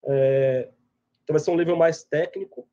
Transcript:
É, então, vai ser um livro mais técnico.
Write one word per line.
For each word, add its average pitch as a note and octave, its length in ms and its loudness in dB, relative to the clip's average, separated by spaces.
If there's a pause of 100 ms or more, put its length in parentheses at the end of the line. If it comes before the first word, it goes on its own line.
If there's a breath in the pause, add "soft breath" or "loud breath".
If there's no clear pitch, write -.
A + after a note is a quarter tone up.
É, C3+ 640 0 (520)
então, D3+ 120 -4
vai D#3 60 4
ser D#3 100 -2
um E3+ 60 0
livro E3+ 200 0
mais E3 280 0
técnico. F#3+ 680 -8